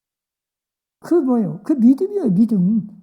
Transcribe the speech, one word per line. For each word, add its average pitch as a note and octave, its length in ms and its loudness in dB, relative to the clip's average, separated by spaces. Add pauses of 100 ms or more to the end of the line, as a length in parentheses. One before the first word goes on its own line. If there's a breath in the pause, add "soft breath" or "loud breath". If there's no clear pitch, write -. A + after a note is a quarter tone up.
(1000)
그 - 140 -4
뭐예요? A#3+ 500 0
그 - 80 -6
믿음이에요, C#4+ 580 0
믿음. G#3 560 0 (160)